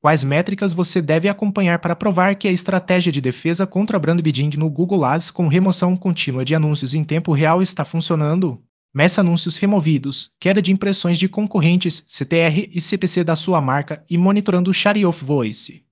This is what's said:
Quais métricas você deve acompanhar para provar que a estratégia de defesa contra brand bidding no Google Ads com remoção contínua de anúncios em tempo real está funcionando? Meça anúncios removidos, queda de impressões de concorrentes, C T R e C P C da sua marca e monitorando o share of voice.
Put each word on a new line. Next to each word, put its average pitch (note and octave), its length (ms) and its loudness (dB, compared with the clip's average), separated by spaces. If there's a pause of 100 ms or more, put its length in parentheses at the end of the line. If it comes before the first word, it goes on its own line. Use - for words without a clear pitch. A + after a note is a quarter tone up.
Quais D3+ 220 2
métricas F3 520 0
você F3+ 260 0
deve E3 300 0
acompanhar G3 480 0
para E3+ 180 -2
provar G3 380 2
que G3 120 -6
a F#3+ 60 2
estratégia F3+ 580 0
de C#3 120 -2
defesa E3 440 -2
contra G3 320 -2
brand E3 220 0
bidding D3 380 0
no D#3 100 0
Google F3 340 0
Ads C#3+ 280 0
com F3 180 0
remoção F3+ 480 2
contínua C#3+ 480 -2
de C#3+ 100 0
anúncios D3+ 380 0
em D#3 100 0
tempo D#3 300 -2
real D#3+ 300 2
está E3 240 -4
funcionando? D#3+ 760 -2 (340)
Meça E3+ 280 2
anúncios E3+ 340 0
removidos, D#3 840 0
queda G3 220 2
de F3+ 100 0
impressões F#3+ 480 0
de F#3 80 0
concorrentes, F3+ 800 0
C - 200 -8
T E3 100 0
R E3 340 0
e F3 120 -4
C - 160 -4
P F#3 80 -2
C F3+ 180 0
da E3 100 0
sua D#3+ 280 0
marca C#3 460 -4
e E3+ 100 0
monitorando F#3+ 520 2
o F#3 40 2
share G#3 320 2
of E3 180 -2
voice. C3 680 -4